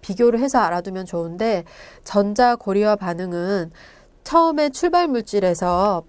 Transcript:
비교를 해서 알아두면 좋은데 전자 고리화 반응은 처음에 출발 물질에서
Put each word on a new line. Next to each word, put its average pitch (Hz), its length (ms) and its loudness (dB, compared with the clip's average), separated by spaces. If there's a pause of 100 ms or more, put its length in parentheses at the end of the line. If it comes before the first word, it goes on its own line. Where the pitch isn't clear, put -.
비교를 233 380 2
해서 262 200 2
알아두면 185 460 -2
좋은데 175 580 -4 (400)
전자 208 520 2
고리화 208 420 0
반응은 175 760 -4 (540)
처음에 302 460 2
출발 349 360 0
물질에서 185 1000 0